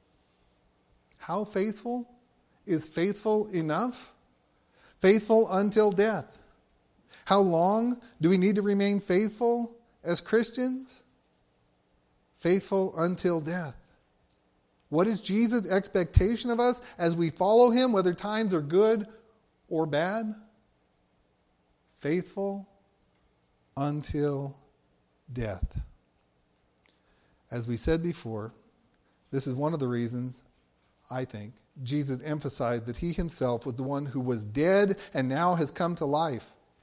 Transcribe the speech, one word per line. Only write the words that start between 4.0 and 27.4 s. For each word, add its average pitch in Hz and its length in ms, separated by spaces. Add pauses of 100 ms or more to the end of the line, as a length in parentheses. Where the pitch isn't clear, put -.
Faithful 220 520
until 208 400
death. 196 480 (880)
How 196 140
long 202 580 (220)
do 156 80
we 190 80
need 190 200
to 208 60
remain 202 380
faithful 226 760 (280)
as 170 180
Christians? 254 840 (1300)
Faithful 190 600
until 175 420
death. 160 360 (1120)
What 165 160
is 220 140
Jesus' 220 460
expectation 196 840
of 233 80
us 240 220 (160)
as 170 180
we 170 140
follow 220 400
him, 247 240
whether 185 220
times 208 400
are 156 80
good 208 440 (640)
or 160 160
bad? 190 500 (1600)
Faithful 190 680 (1120)
until 143 800 (720)
death. 113 520 (1700)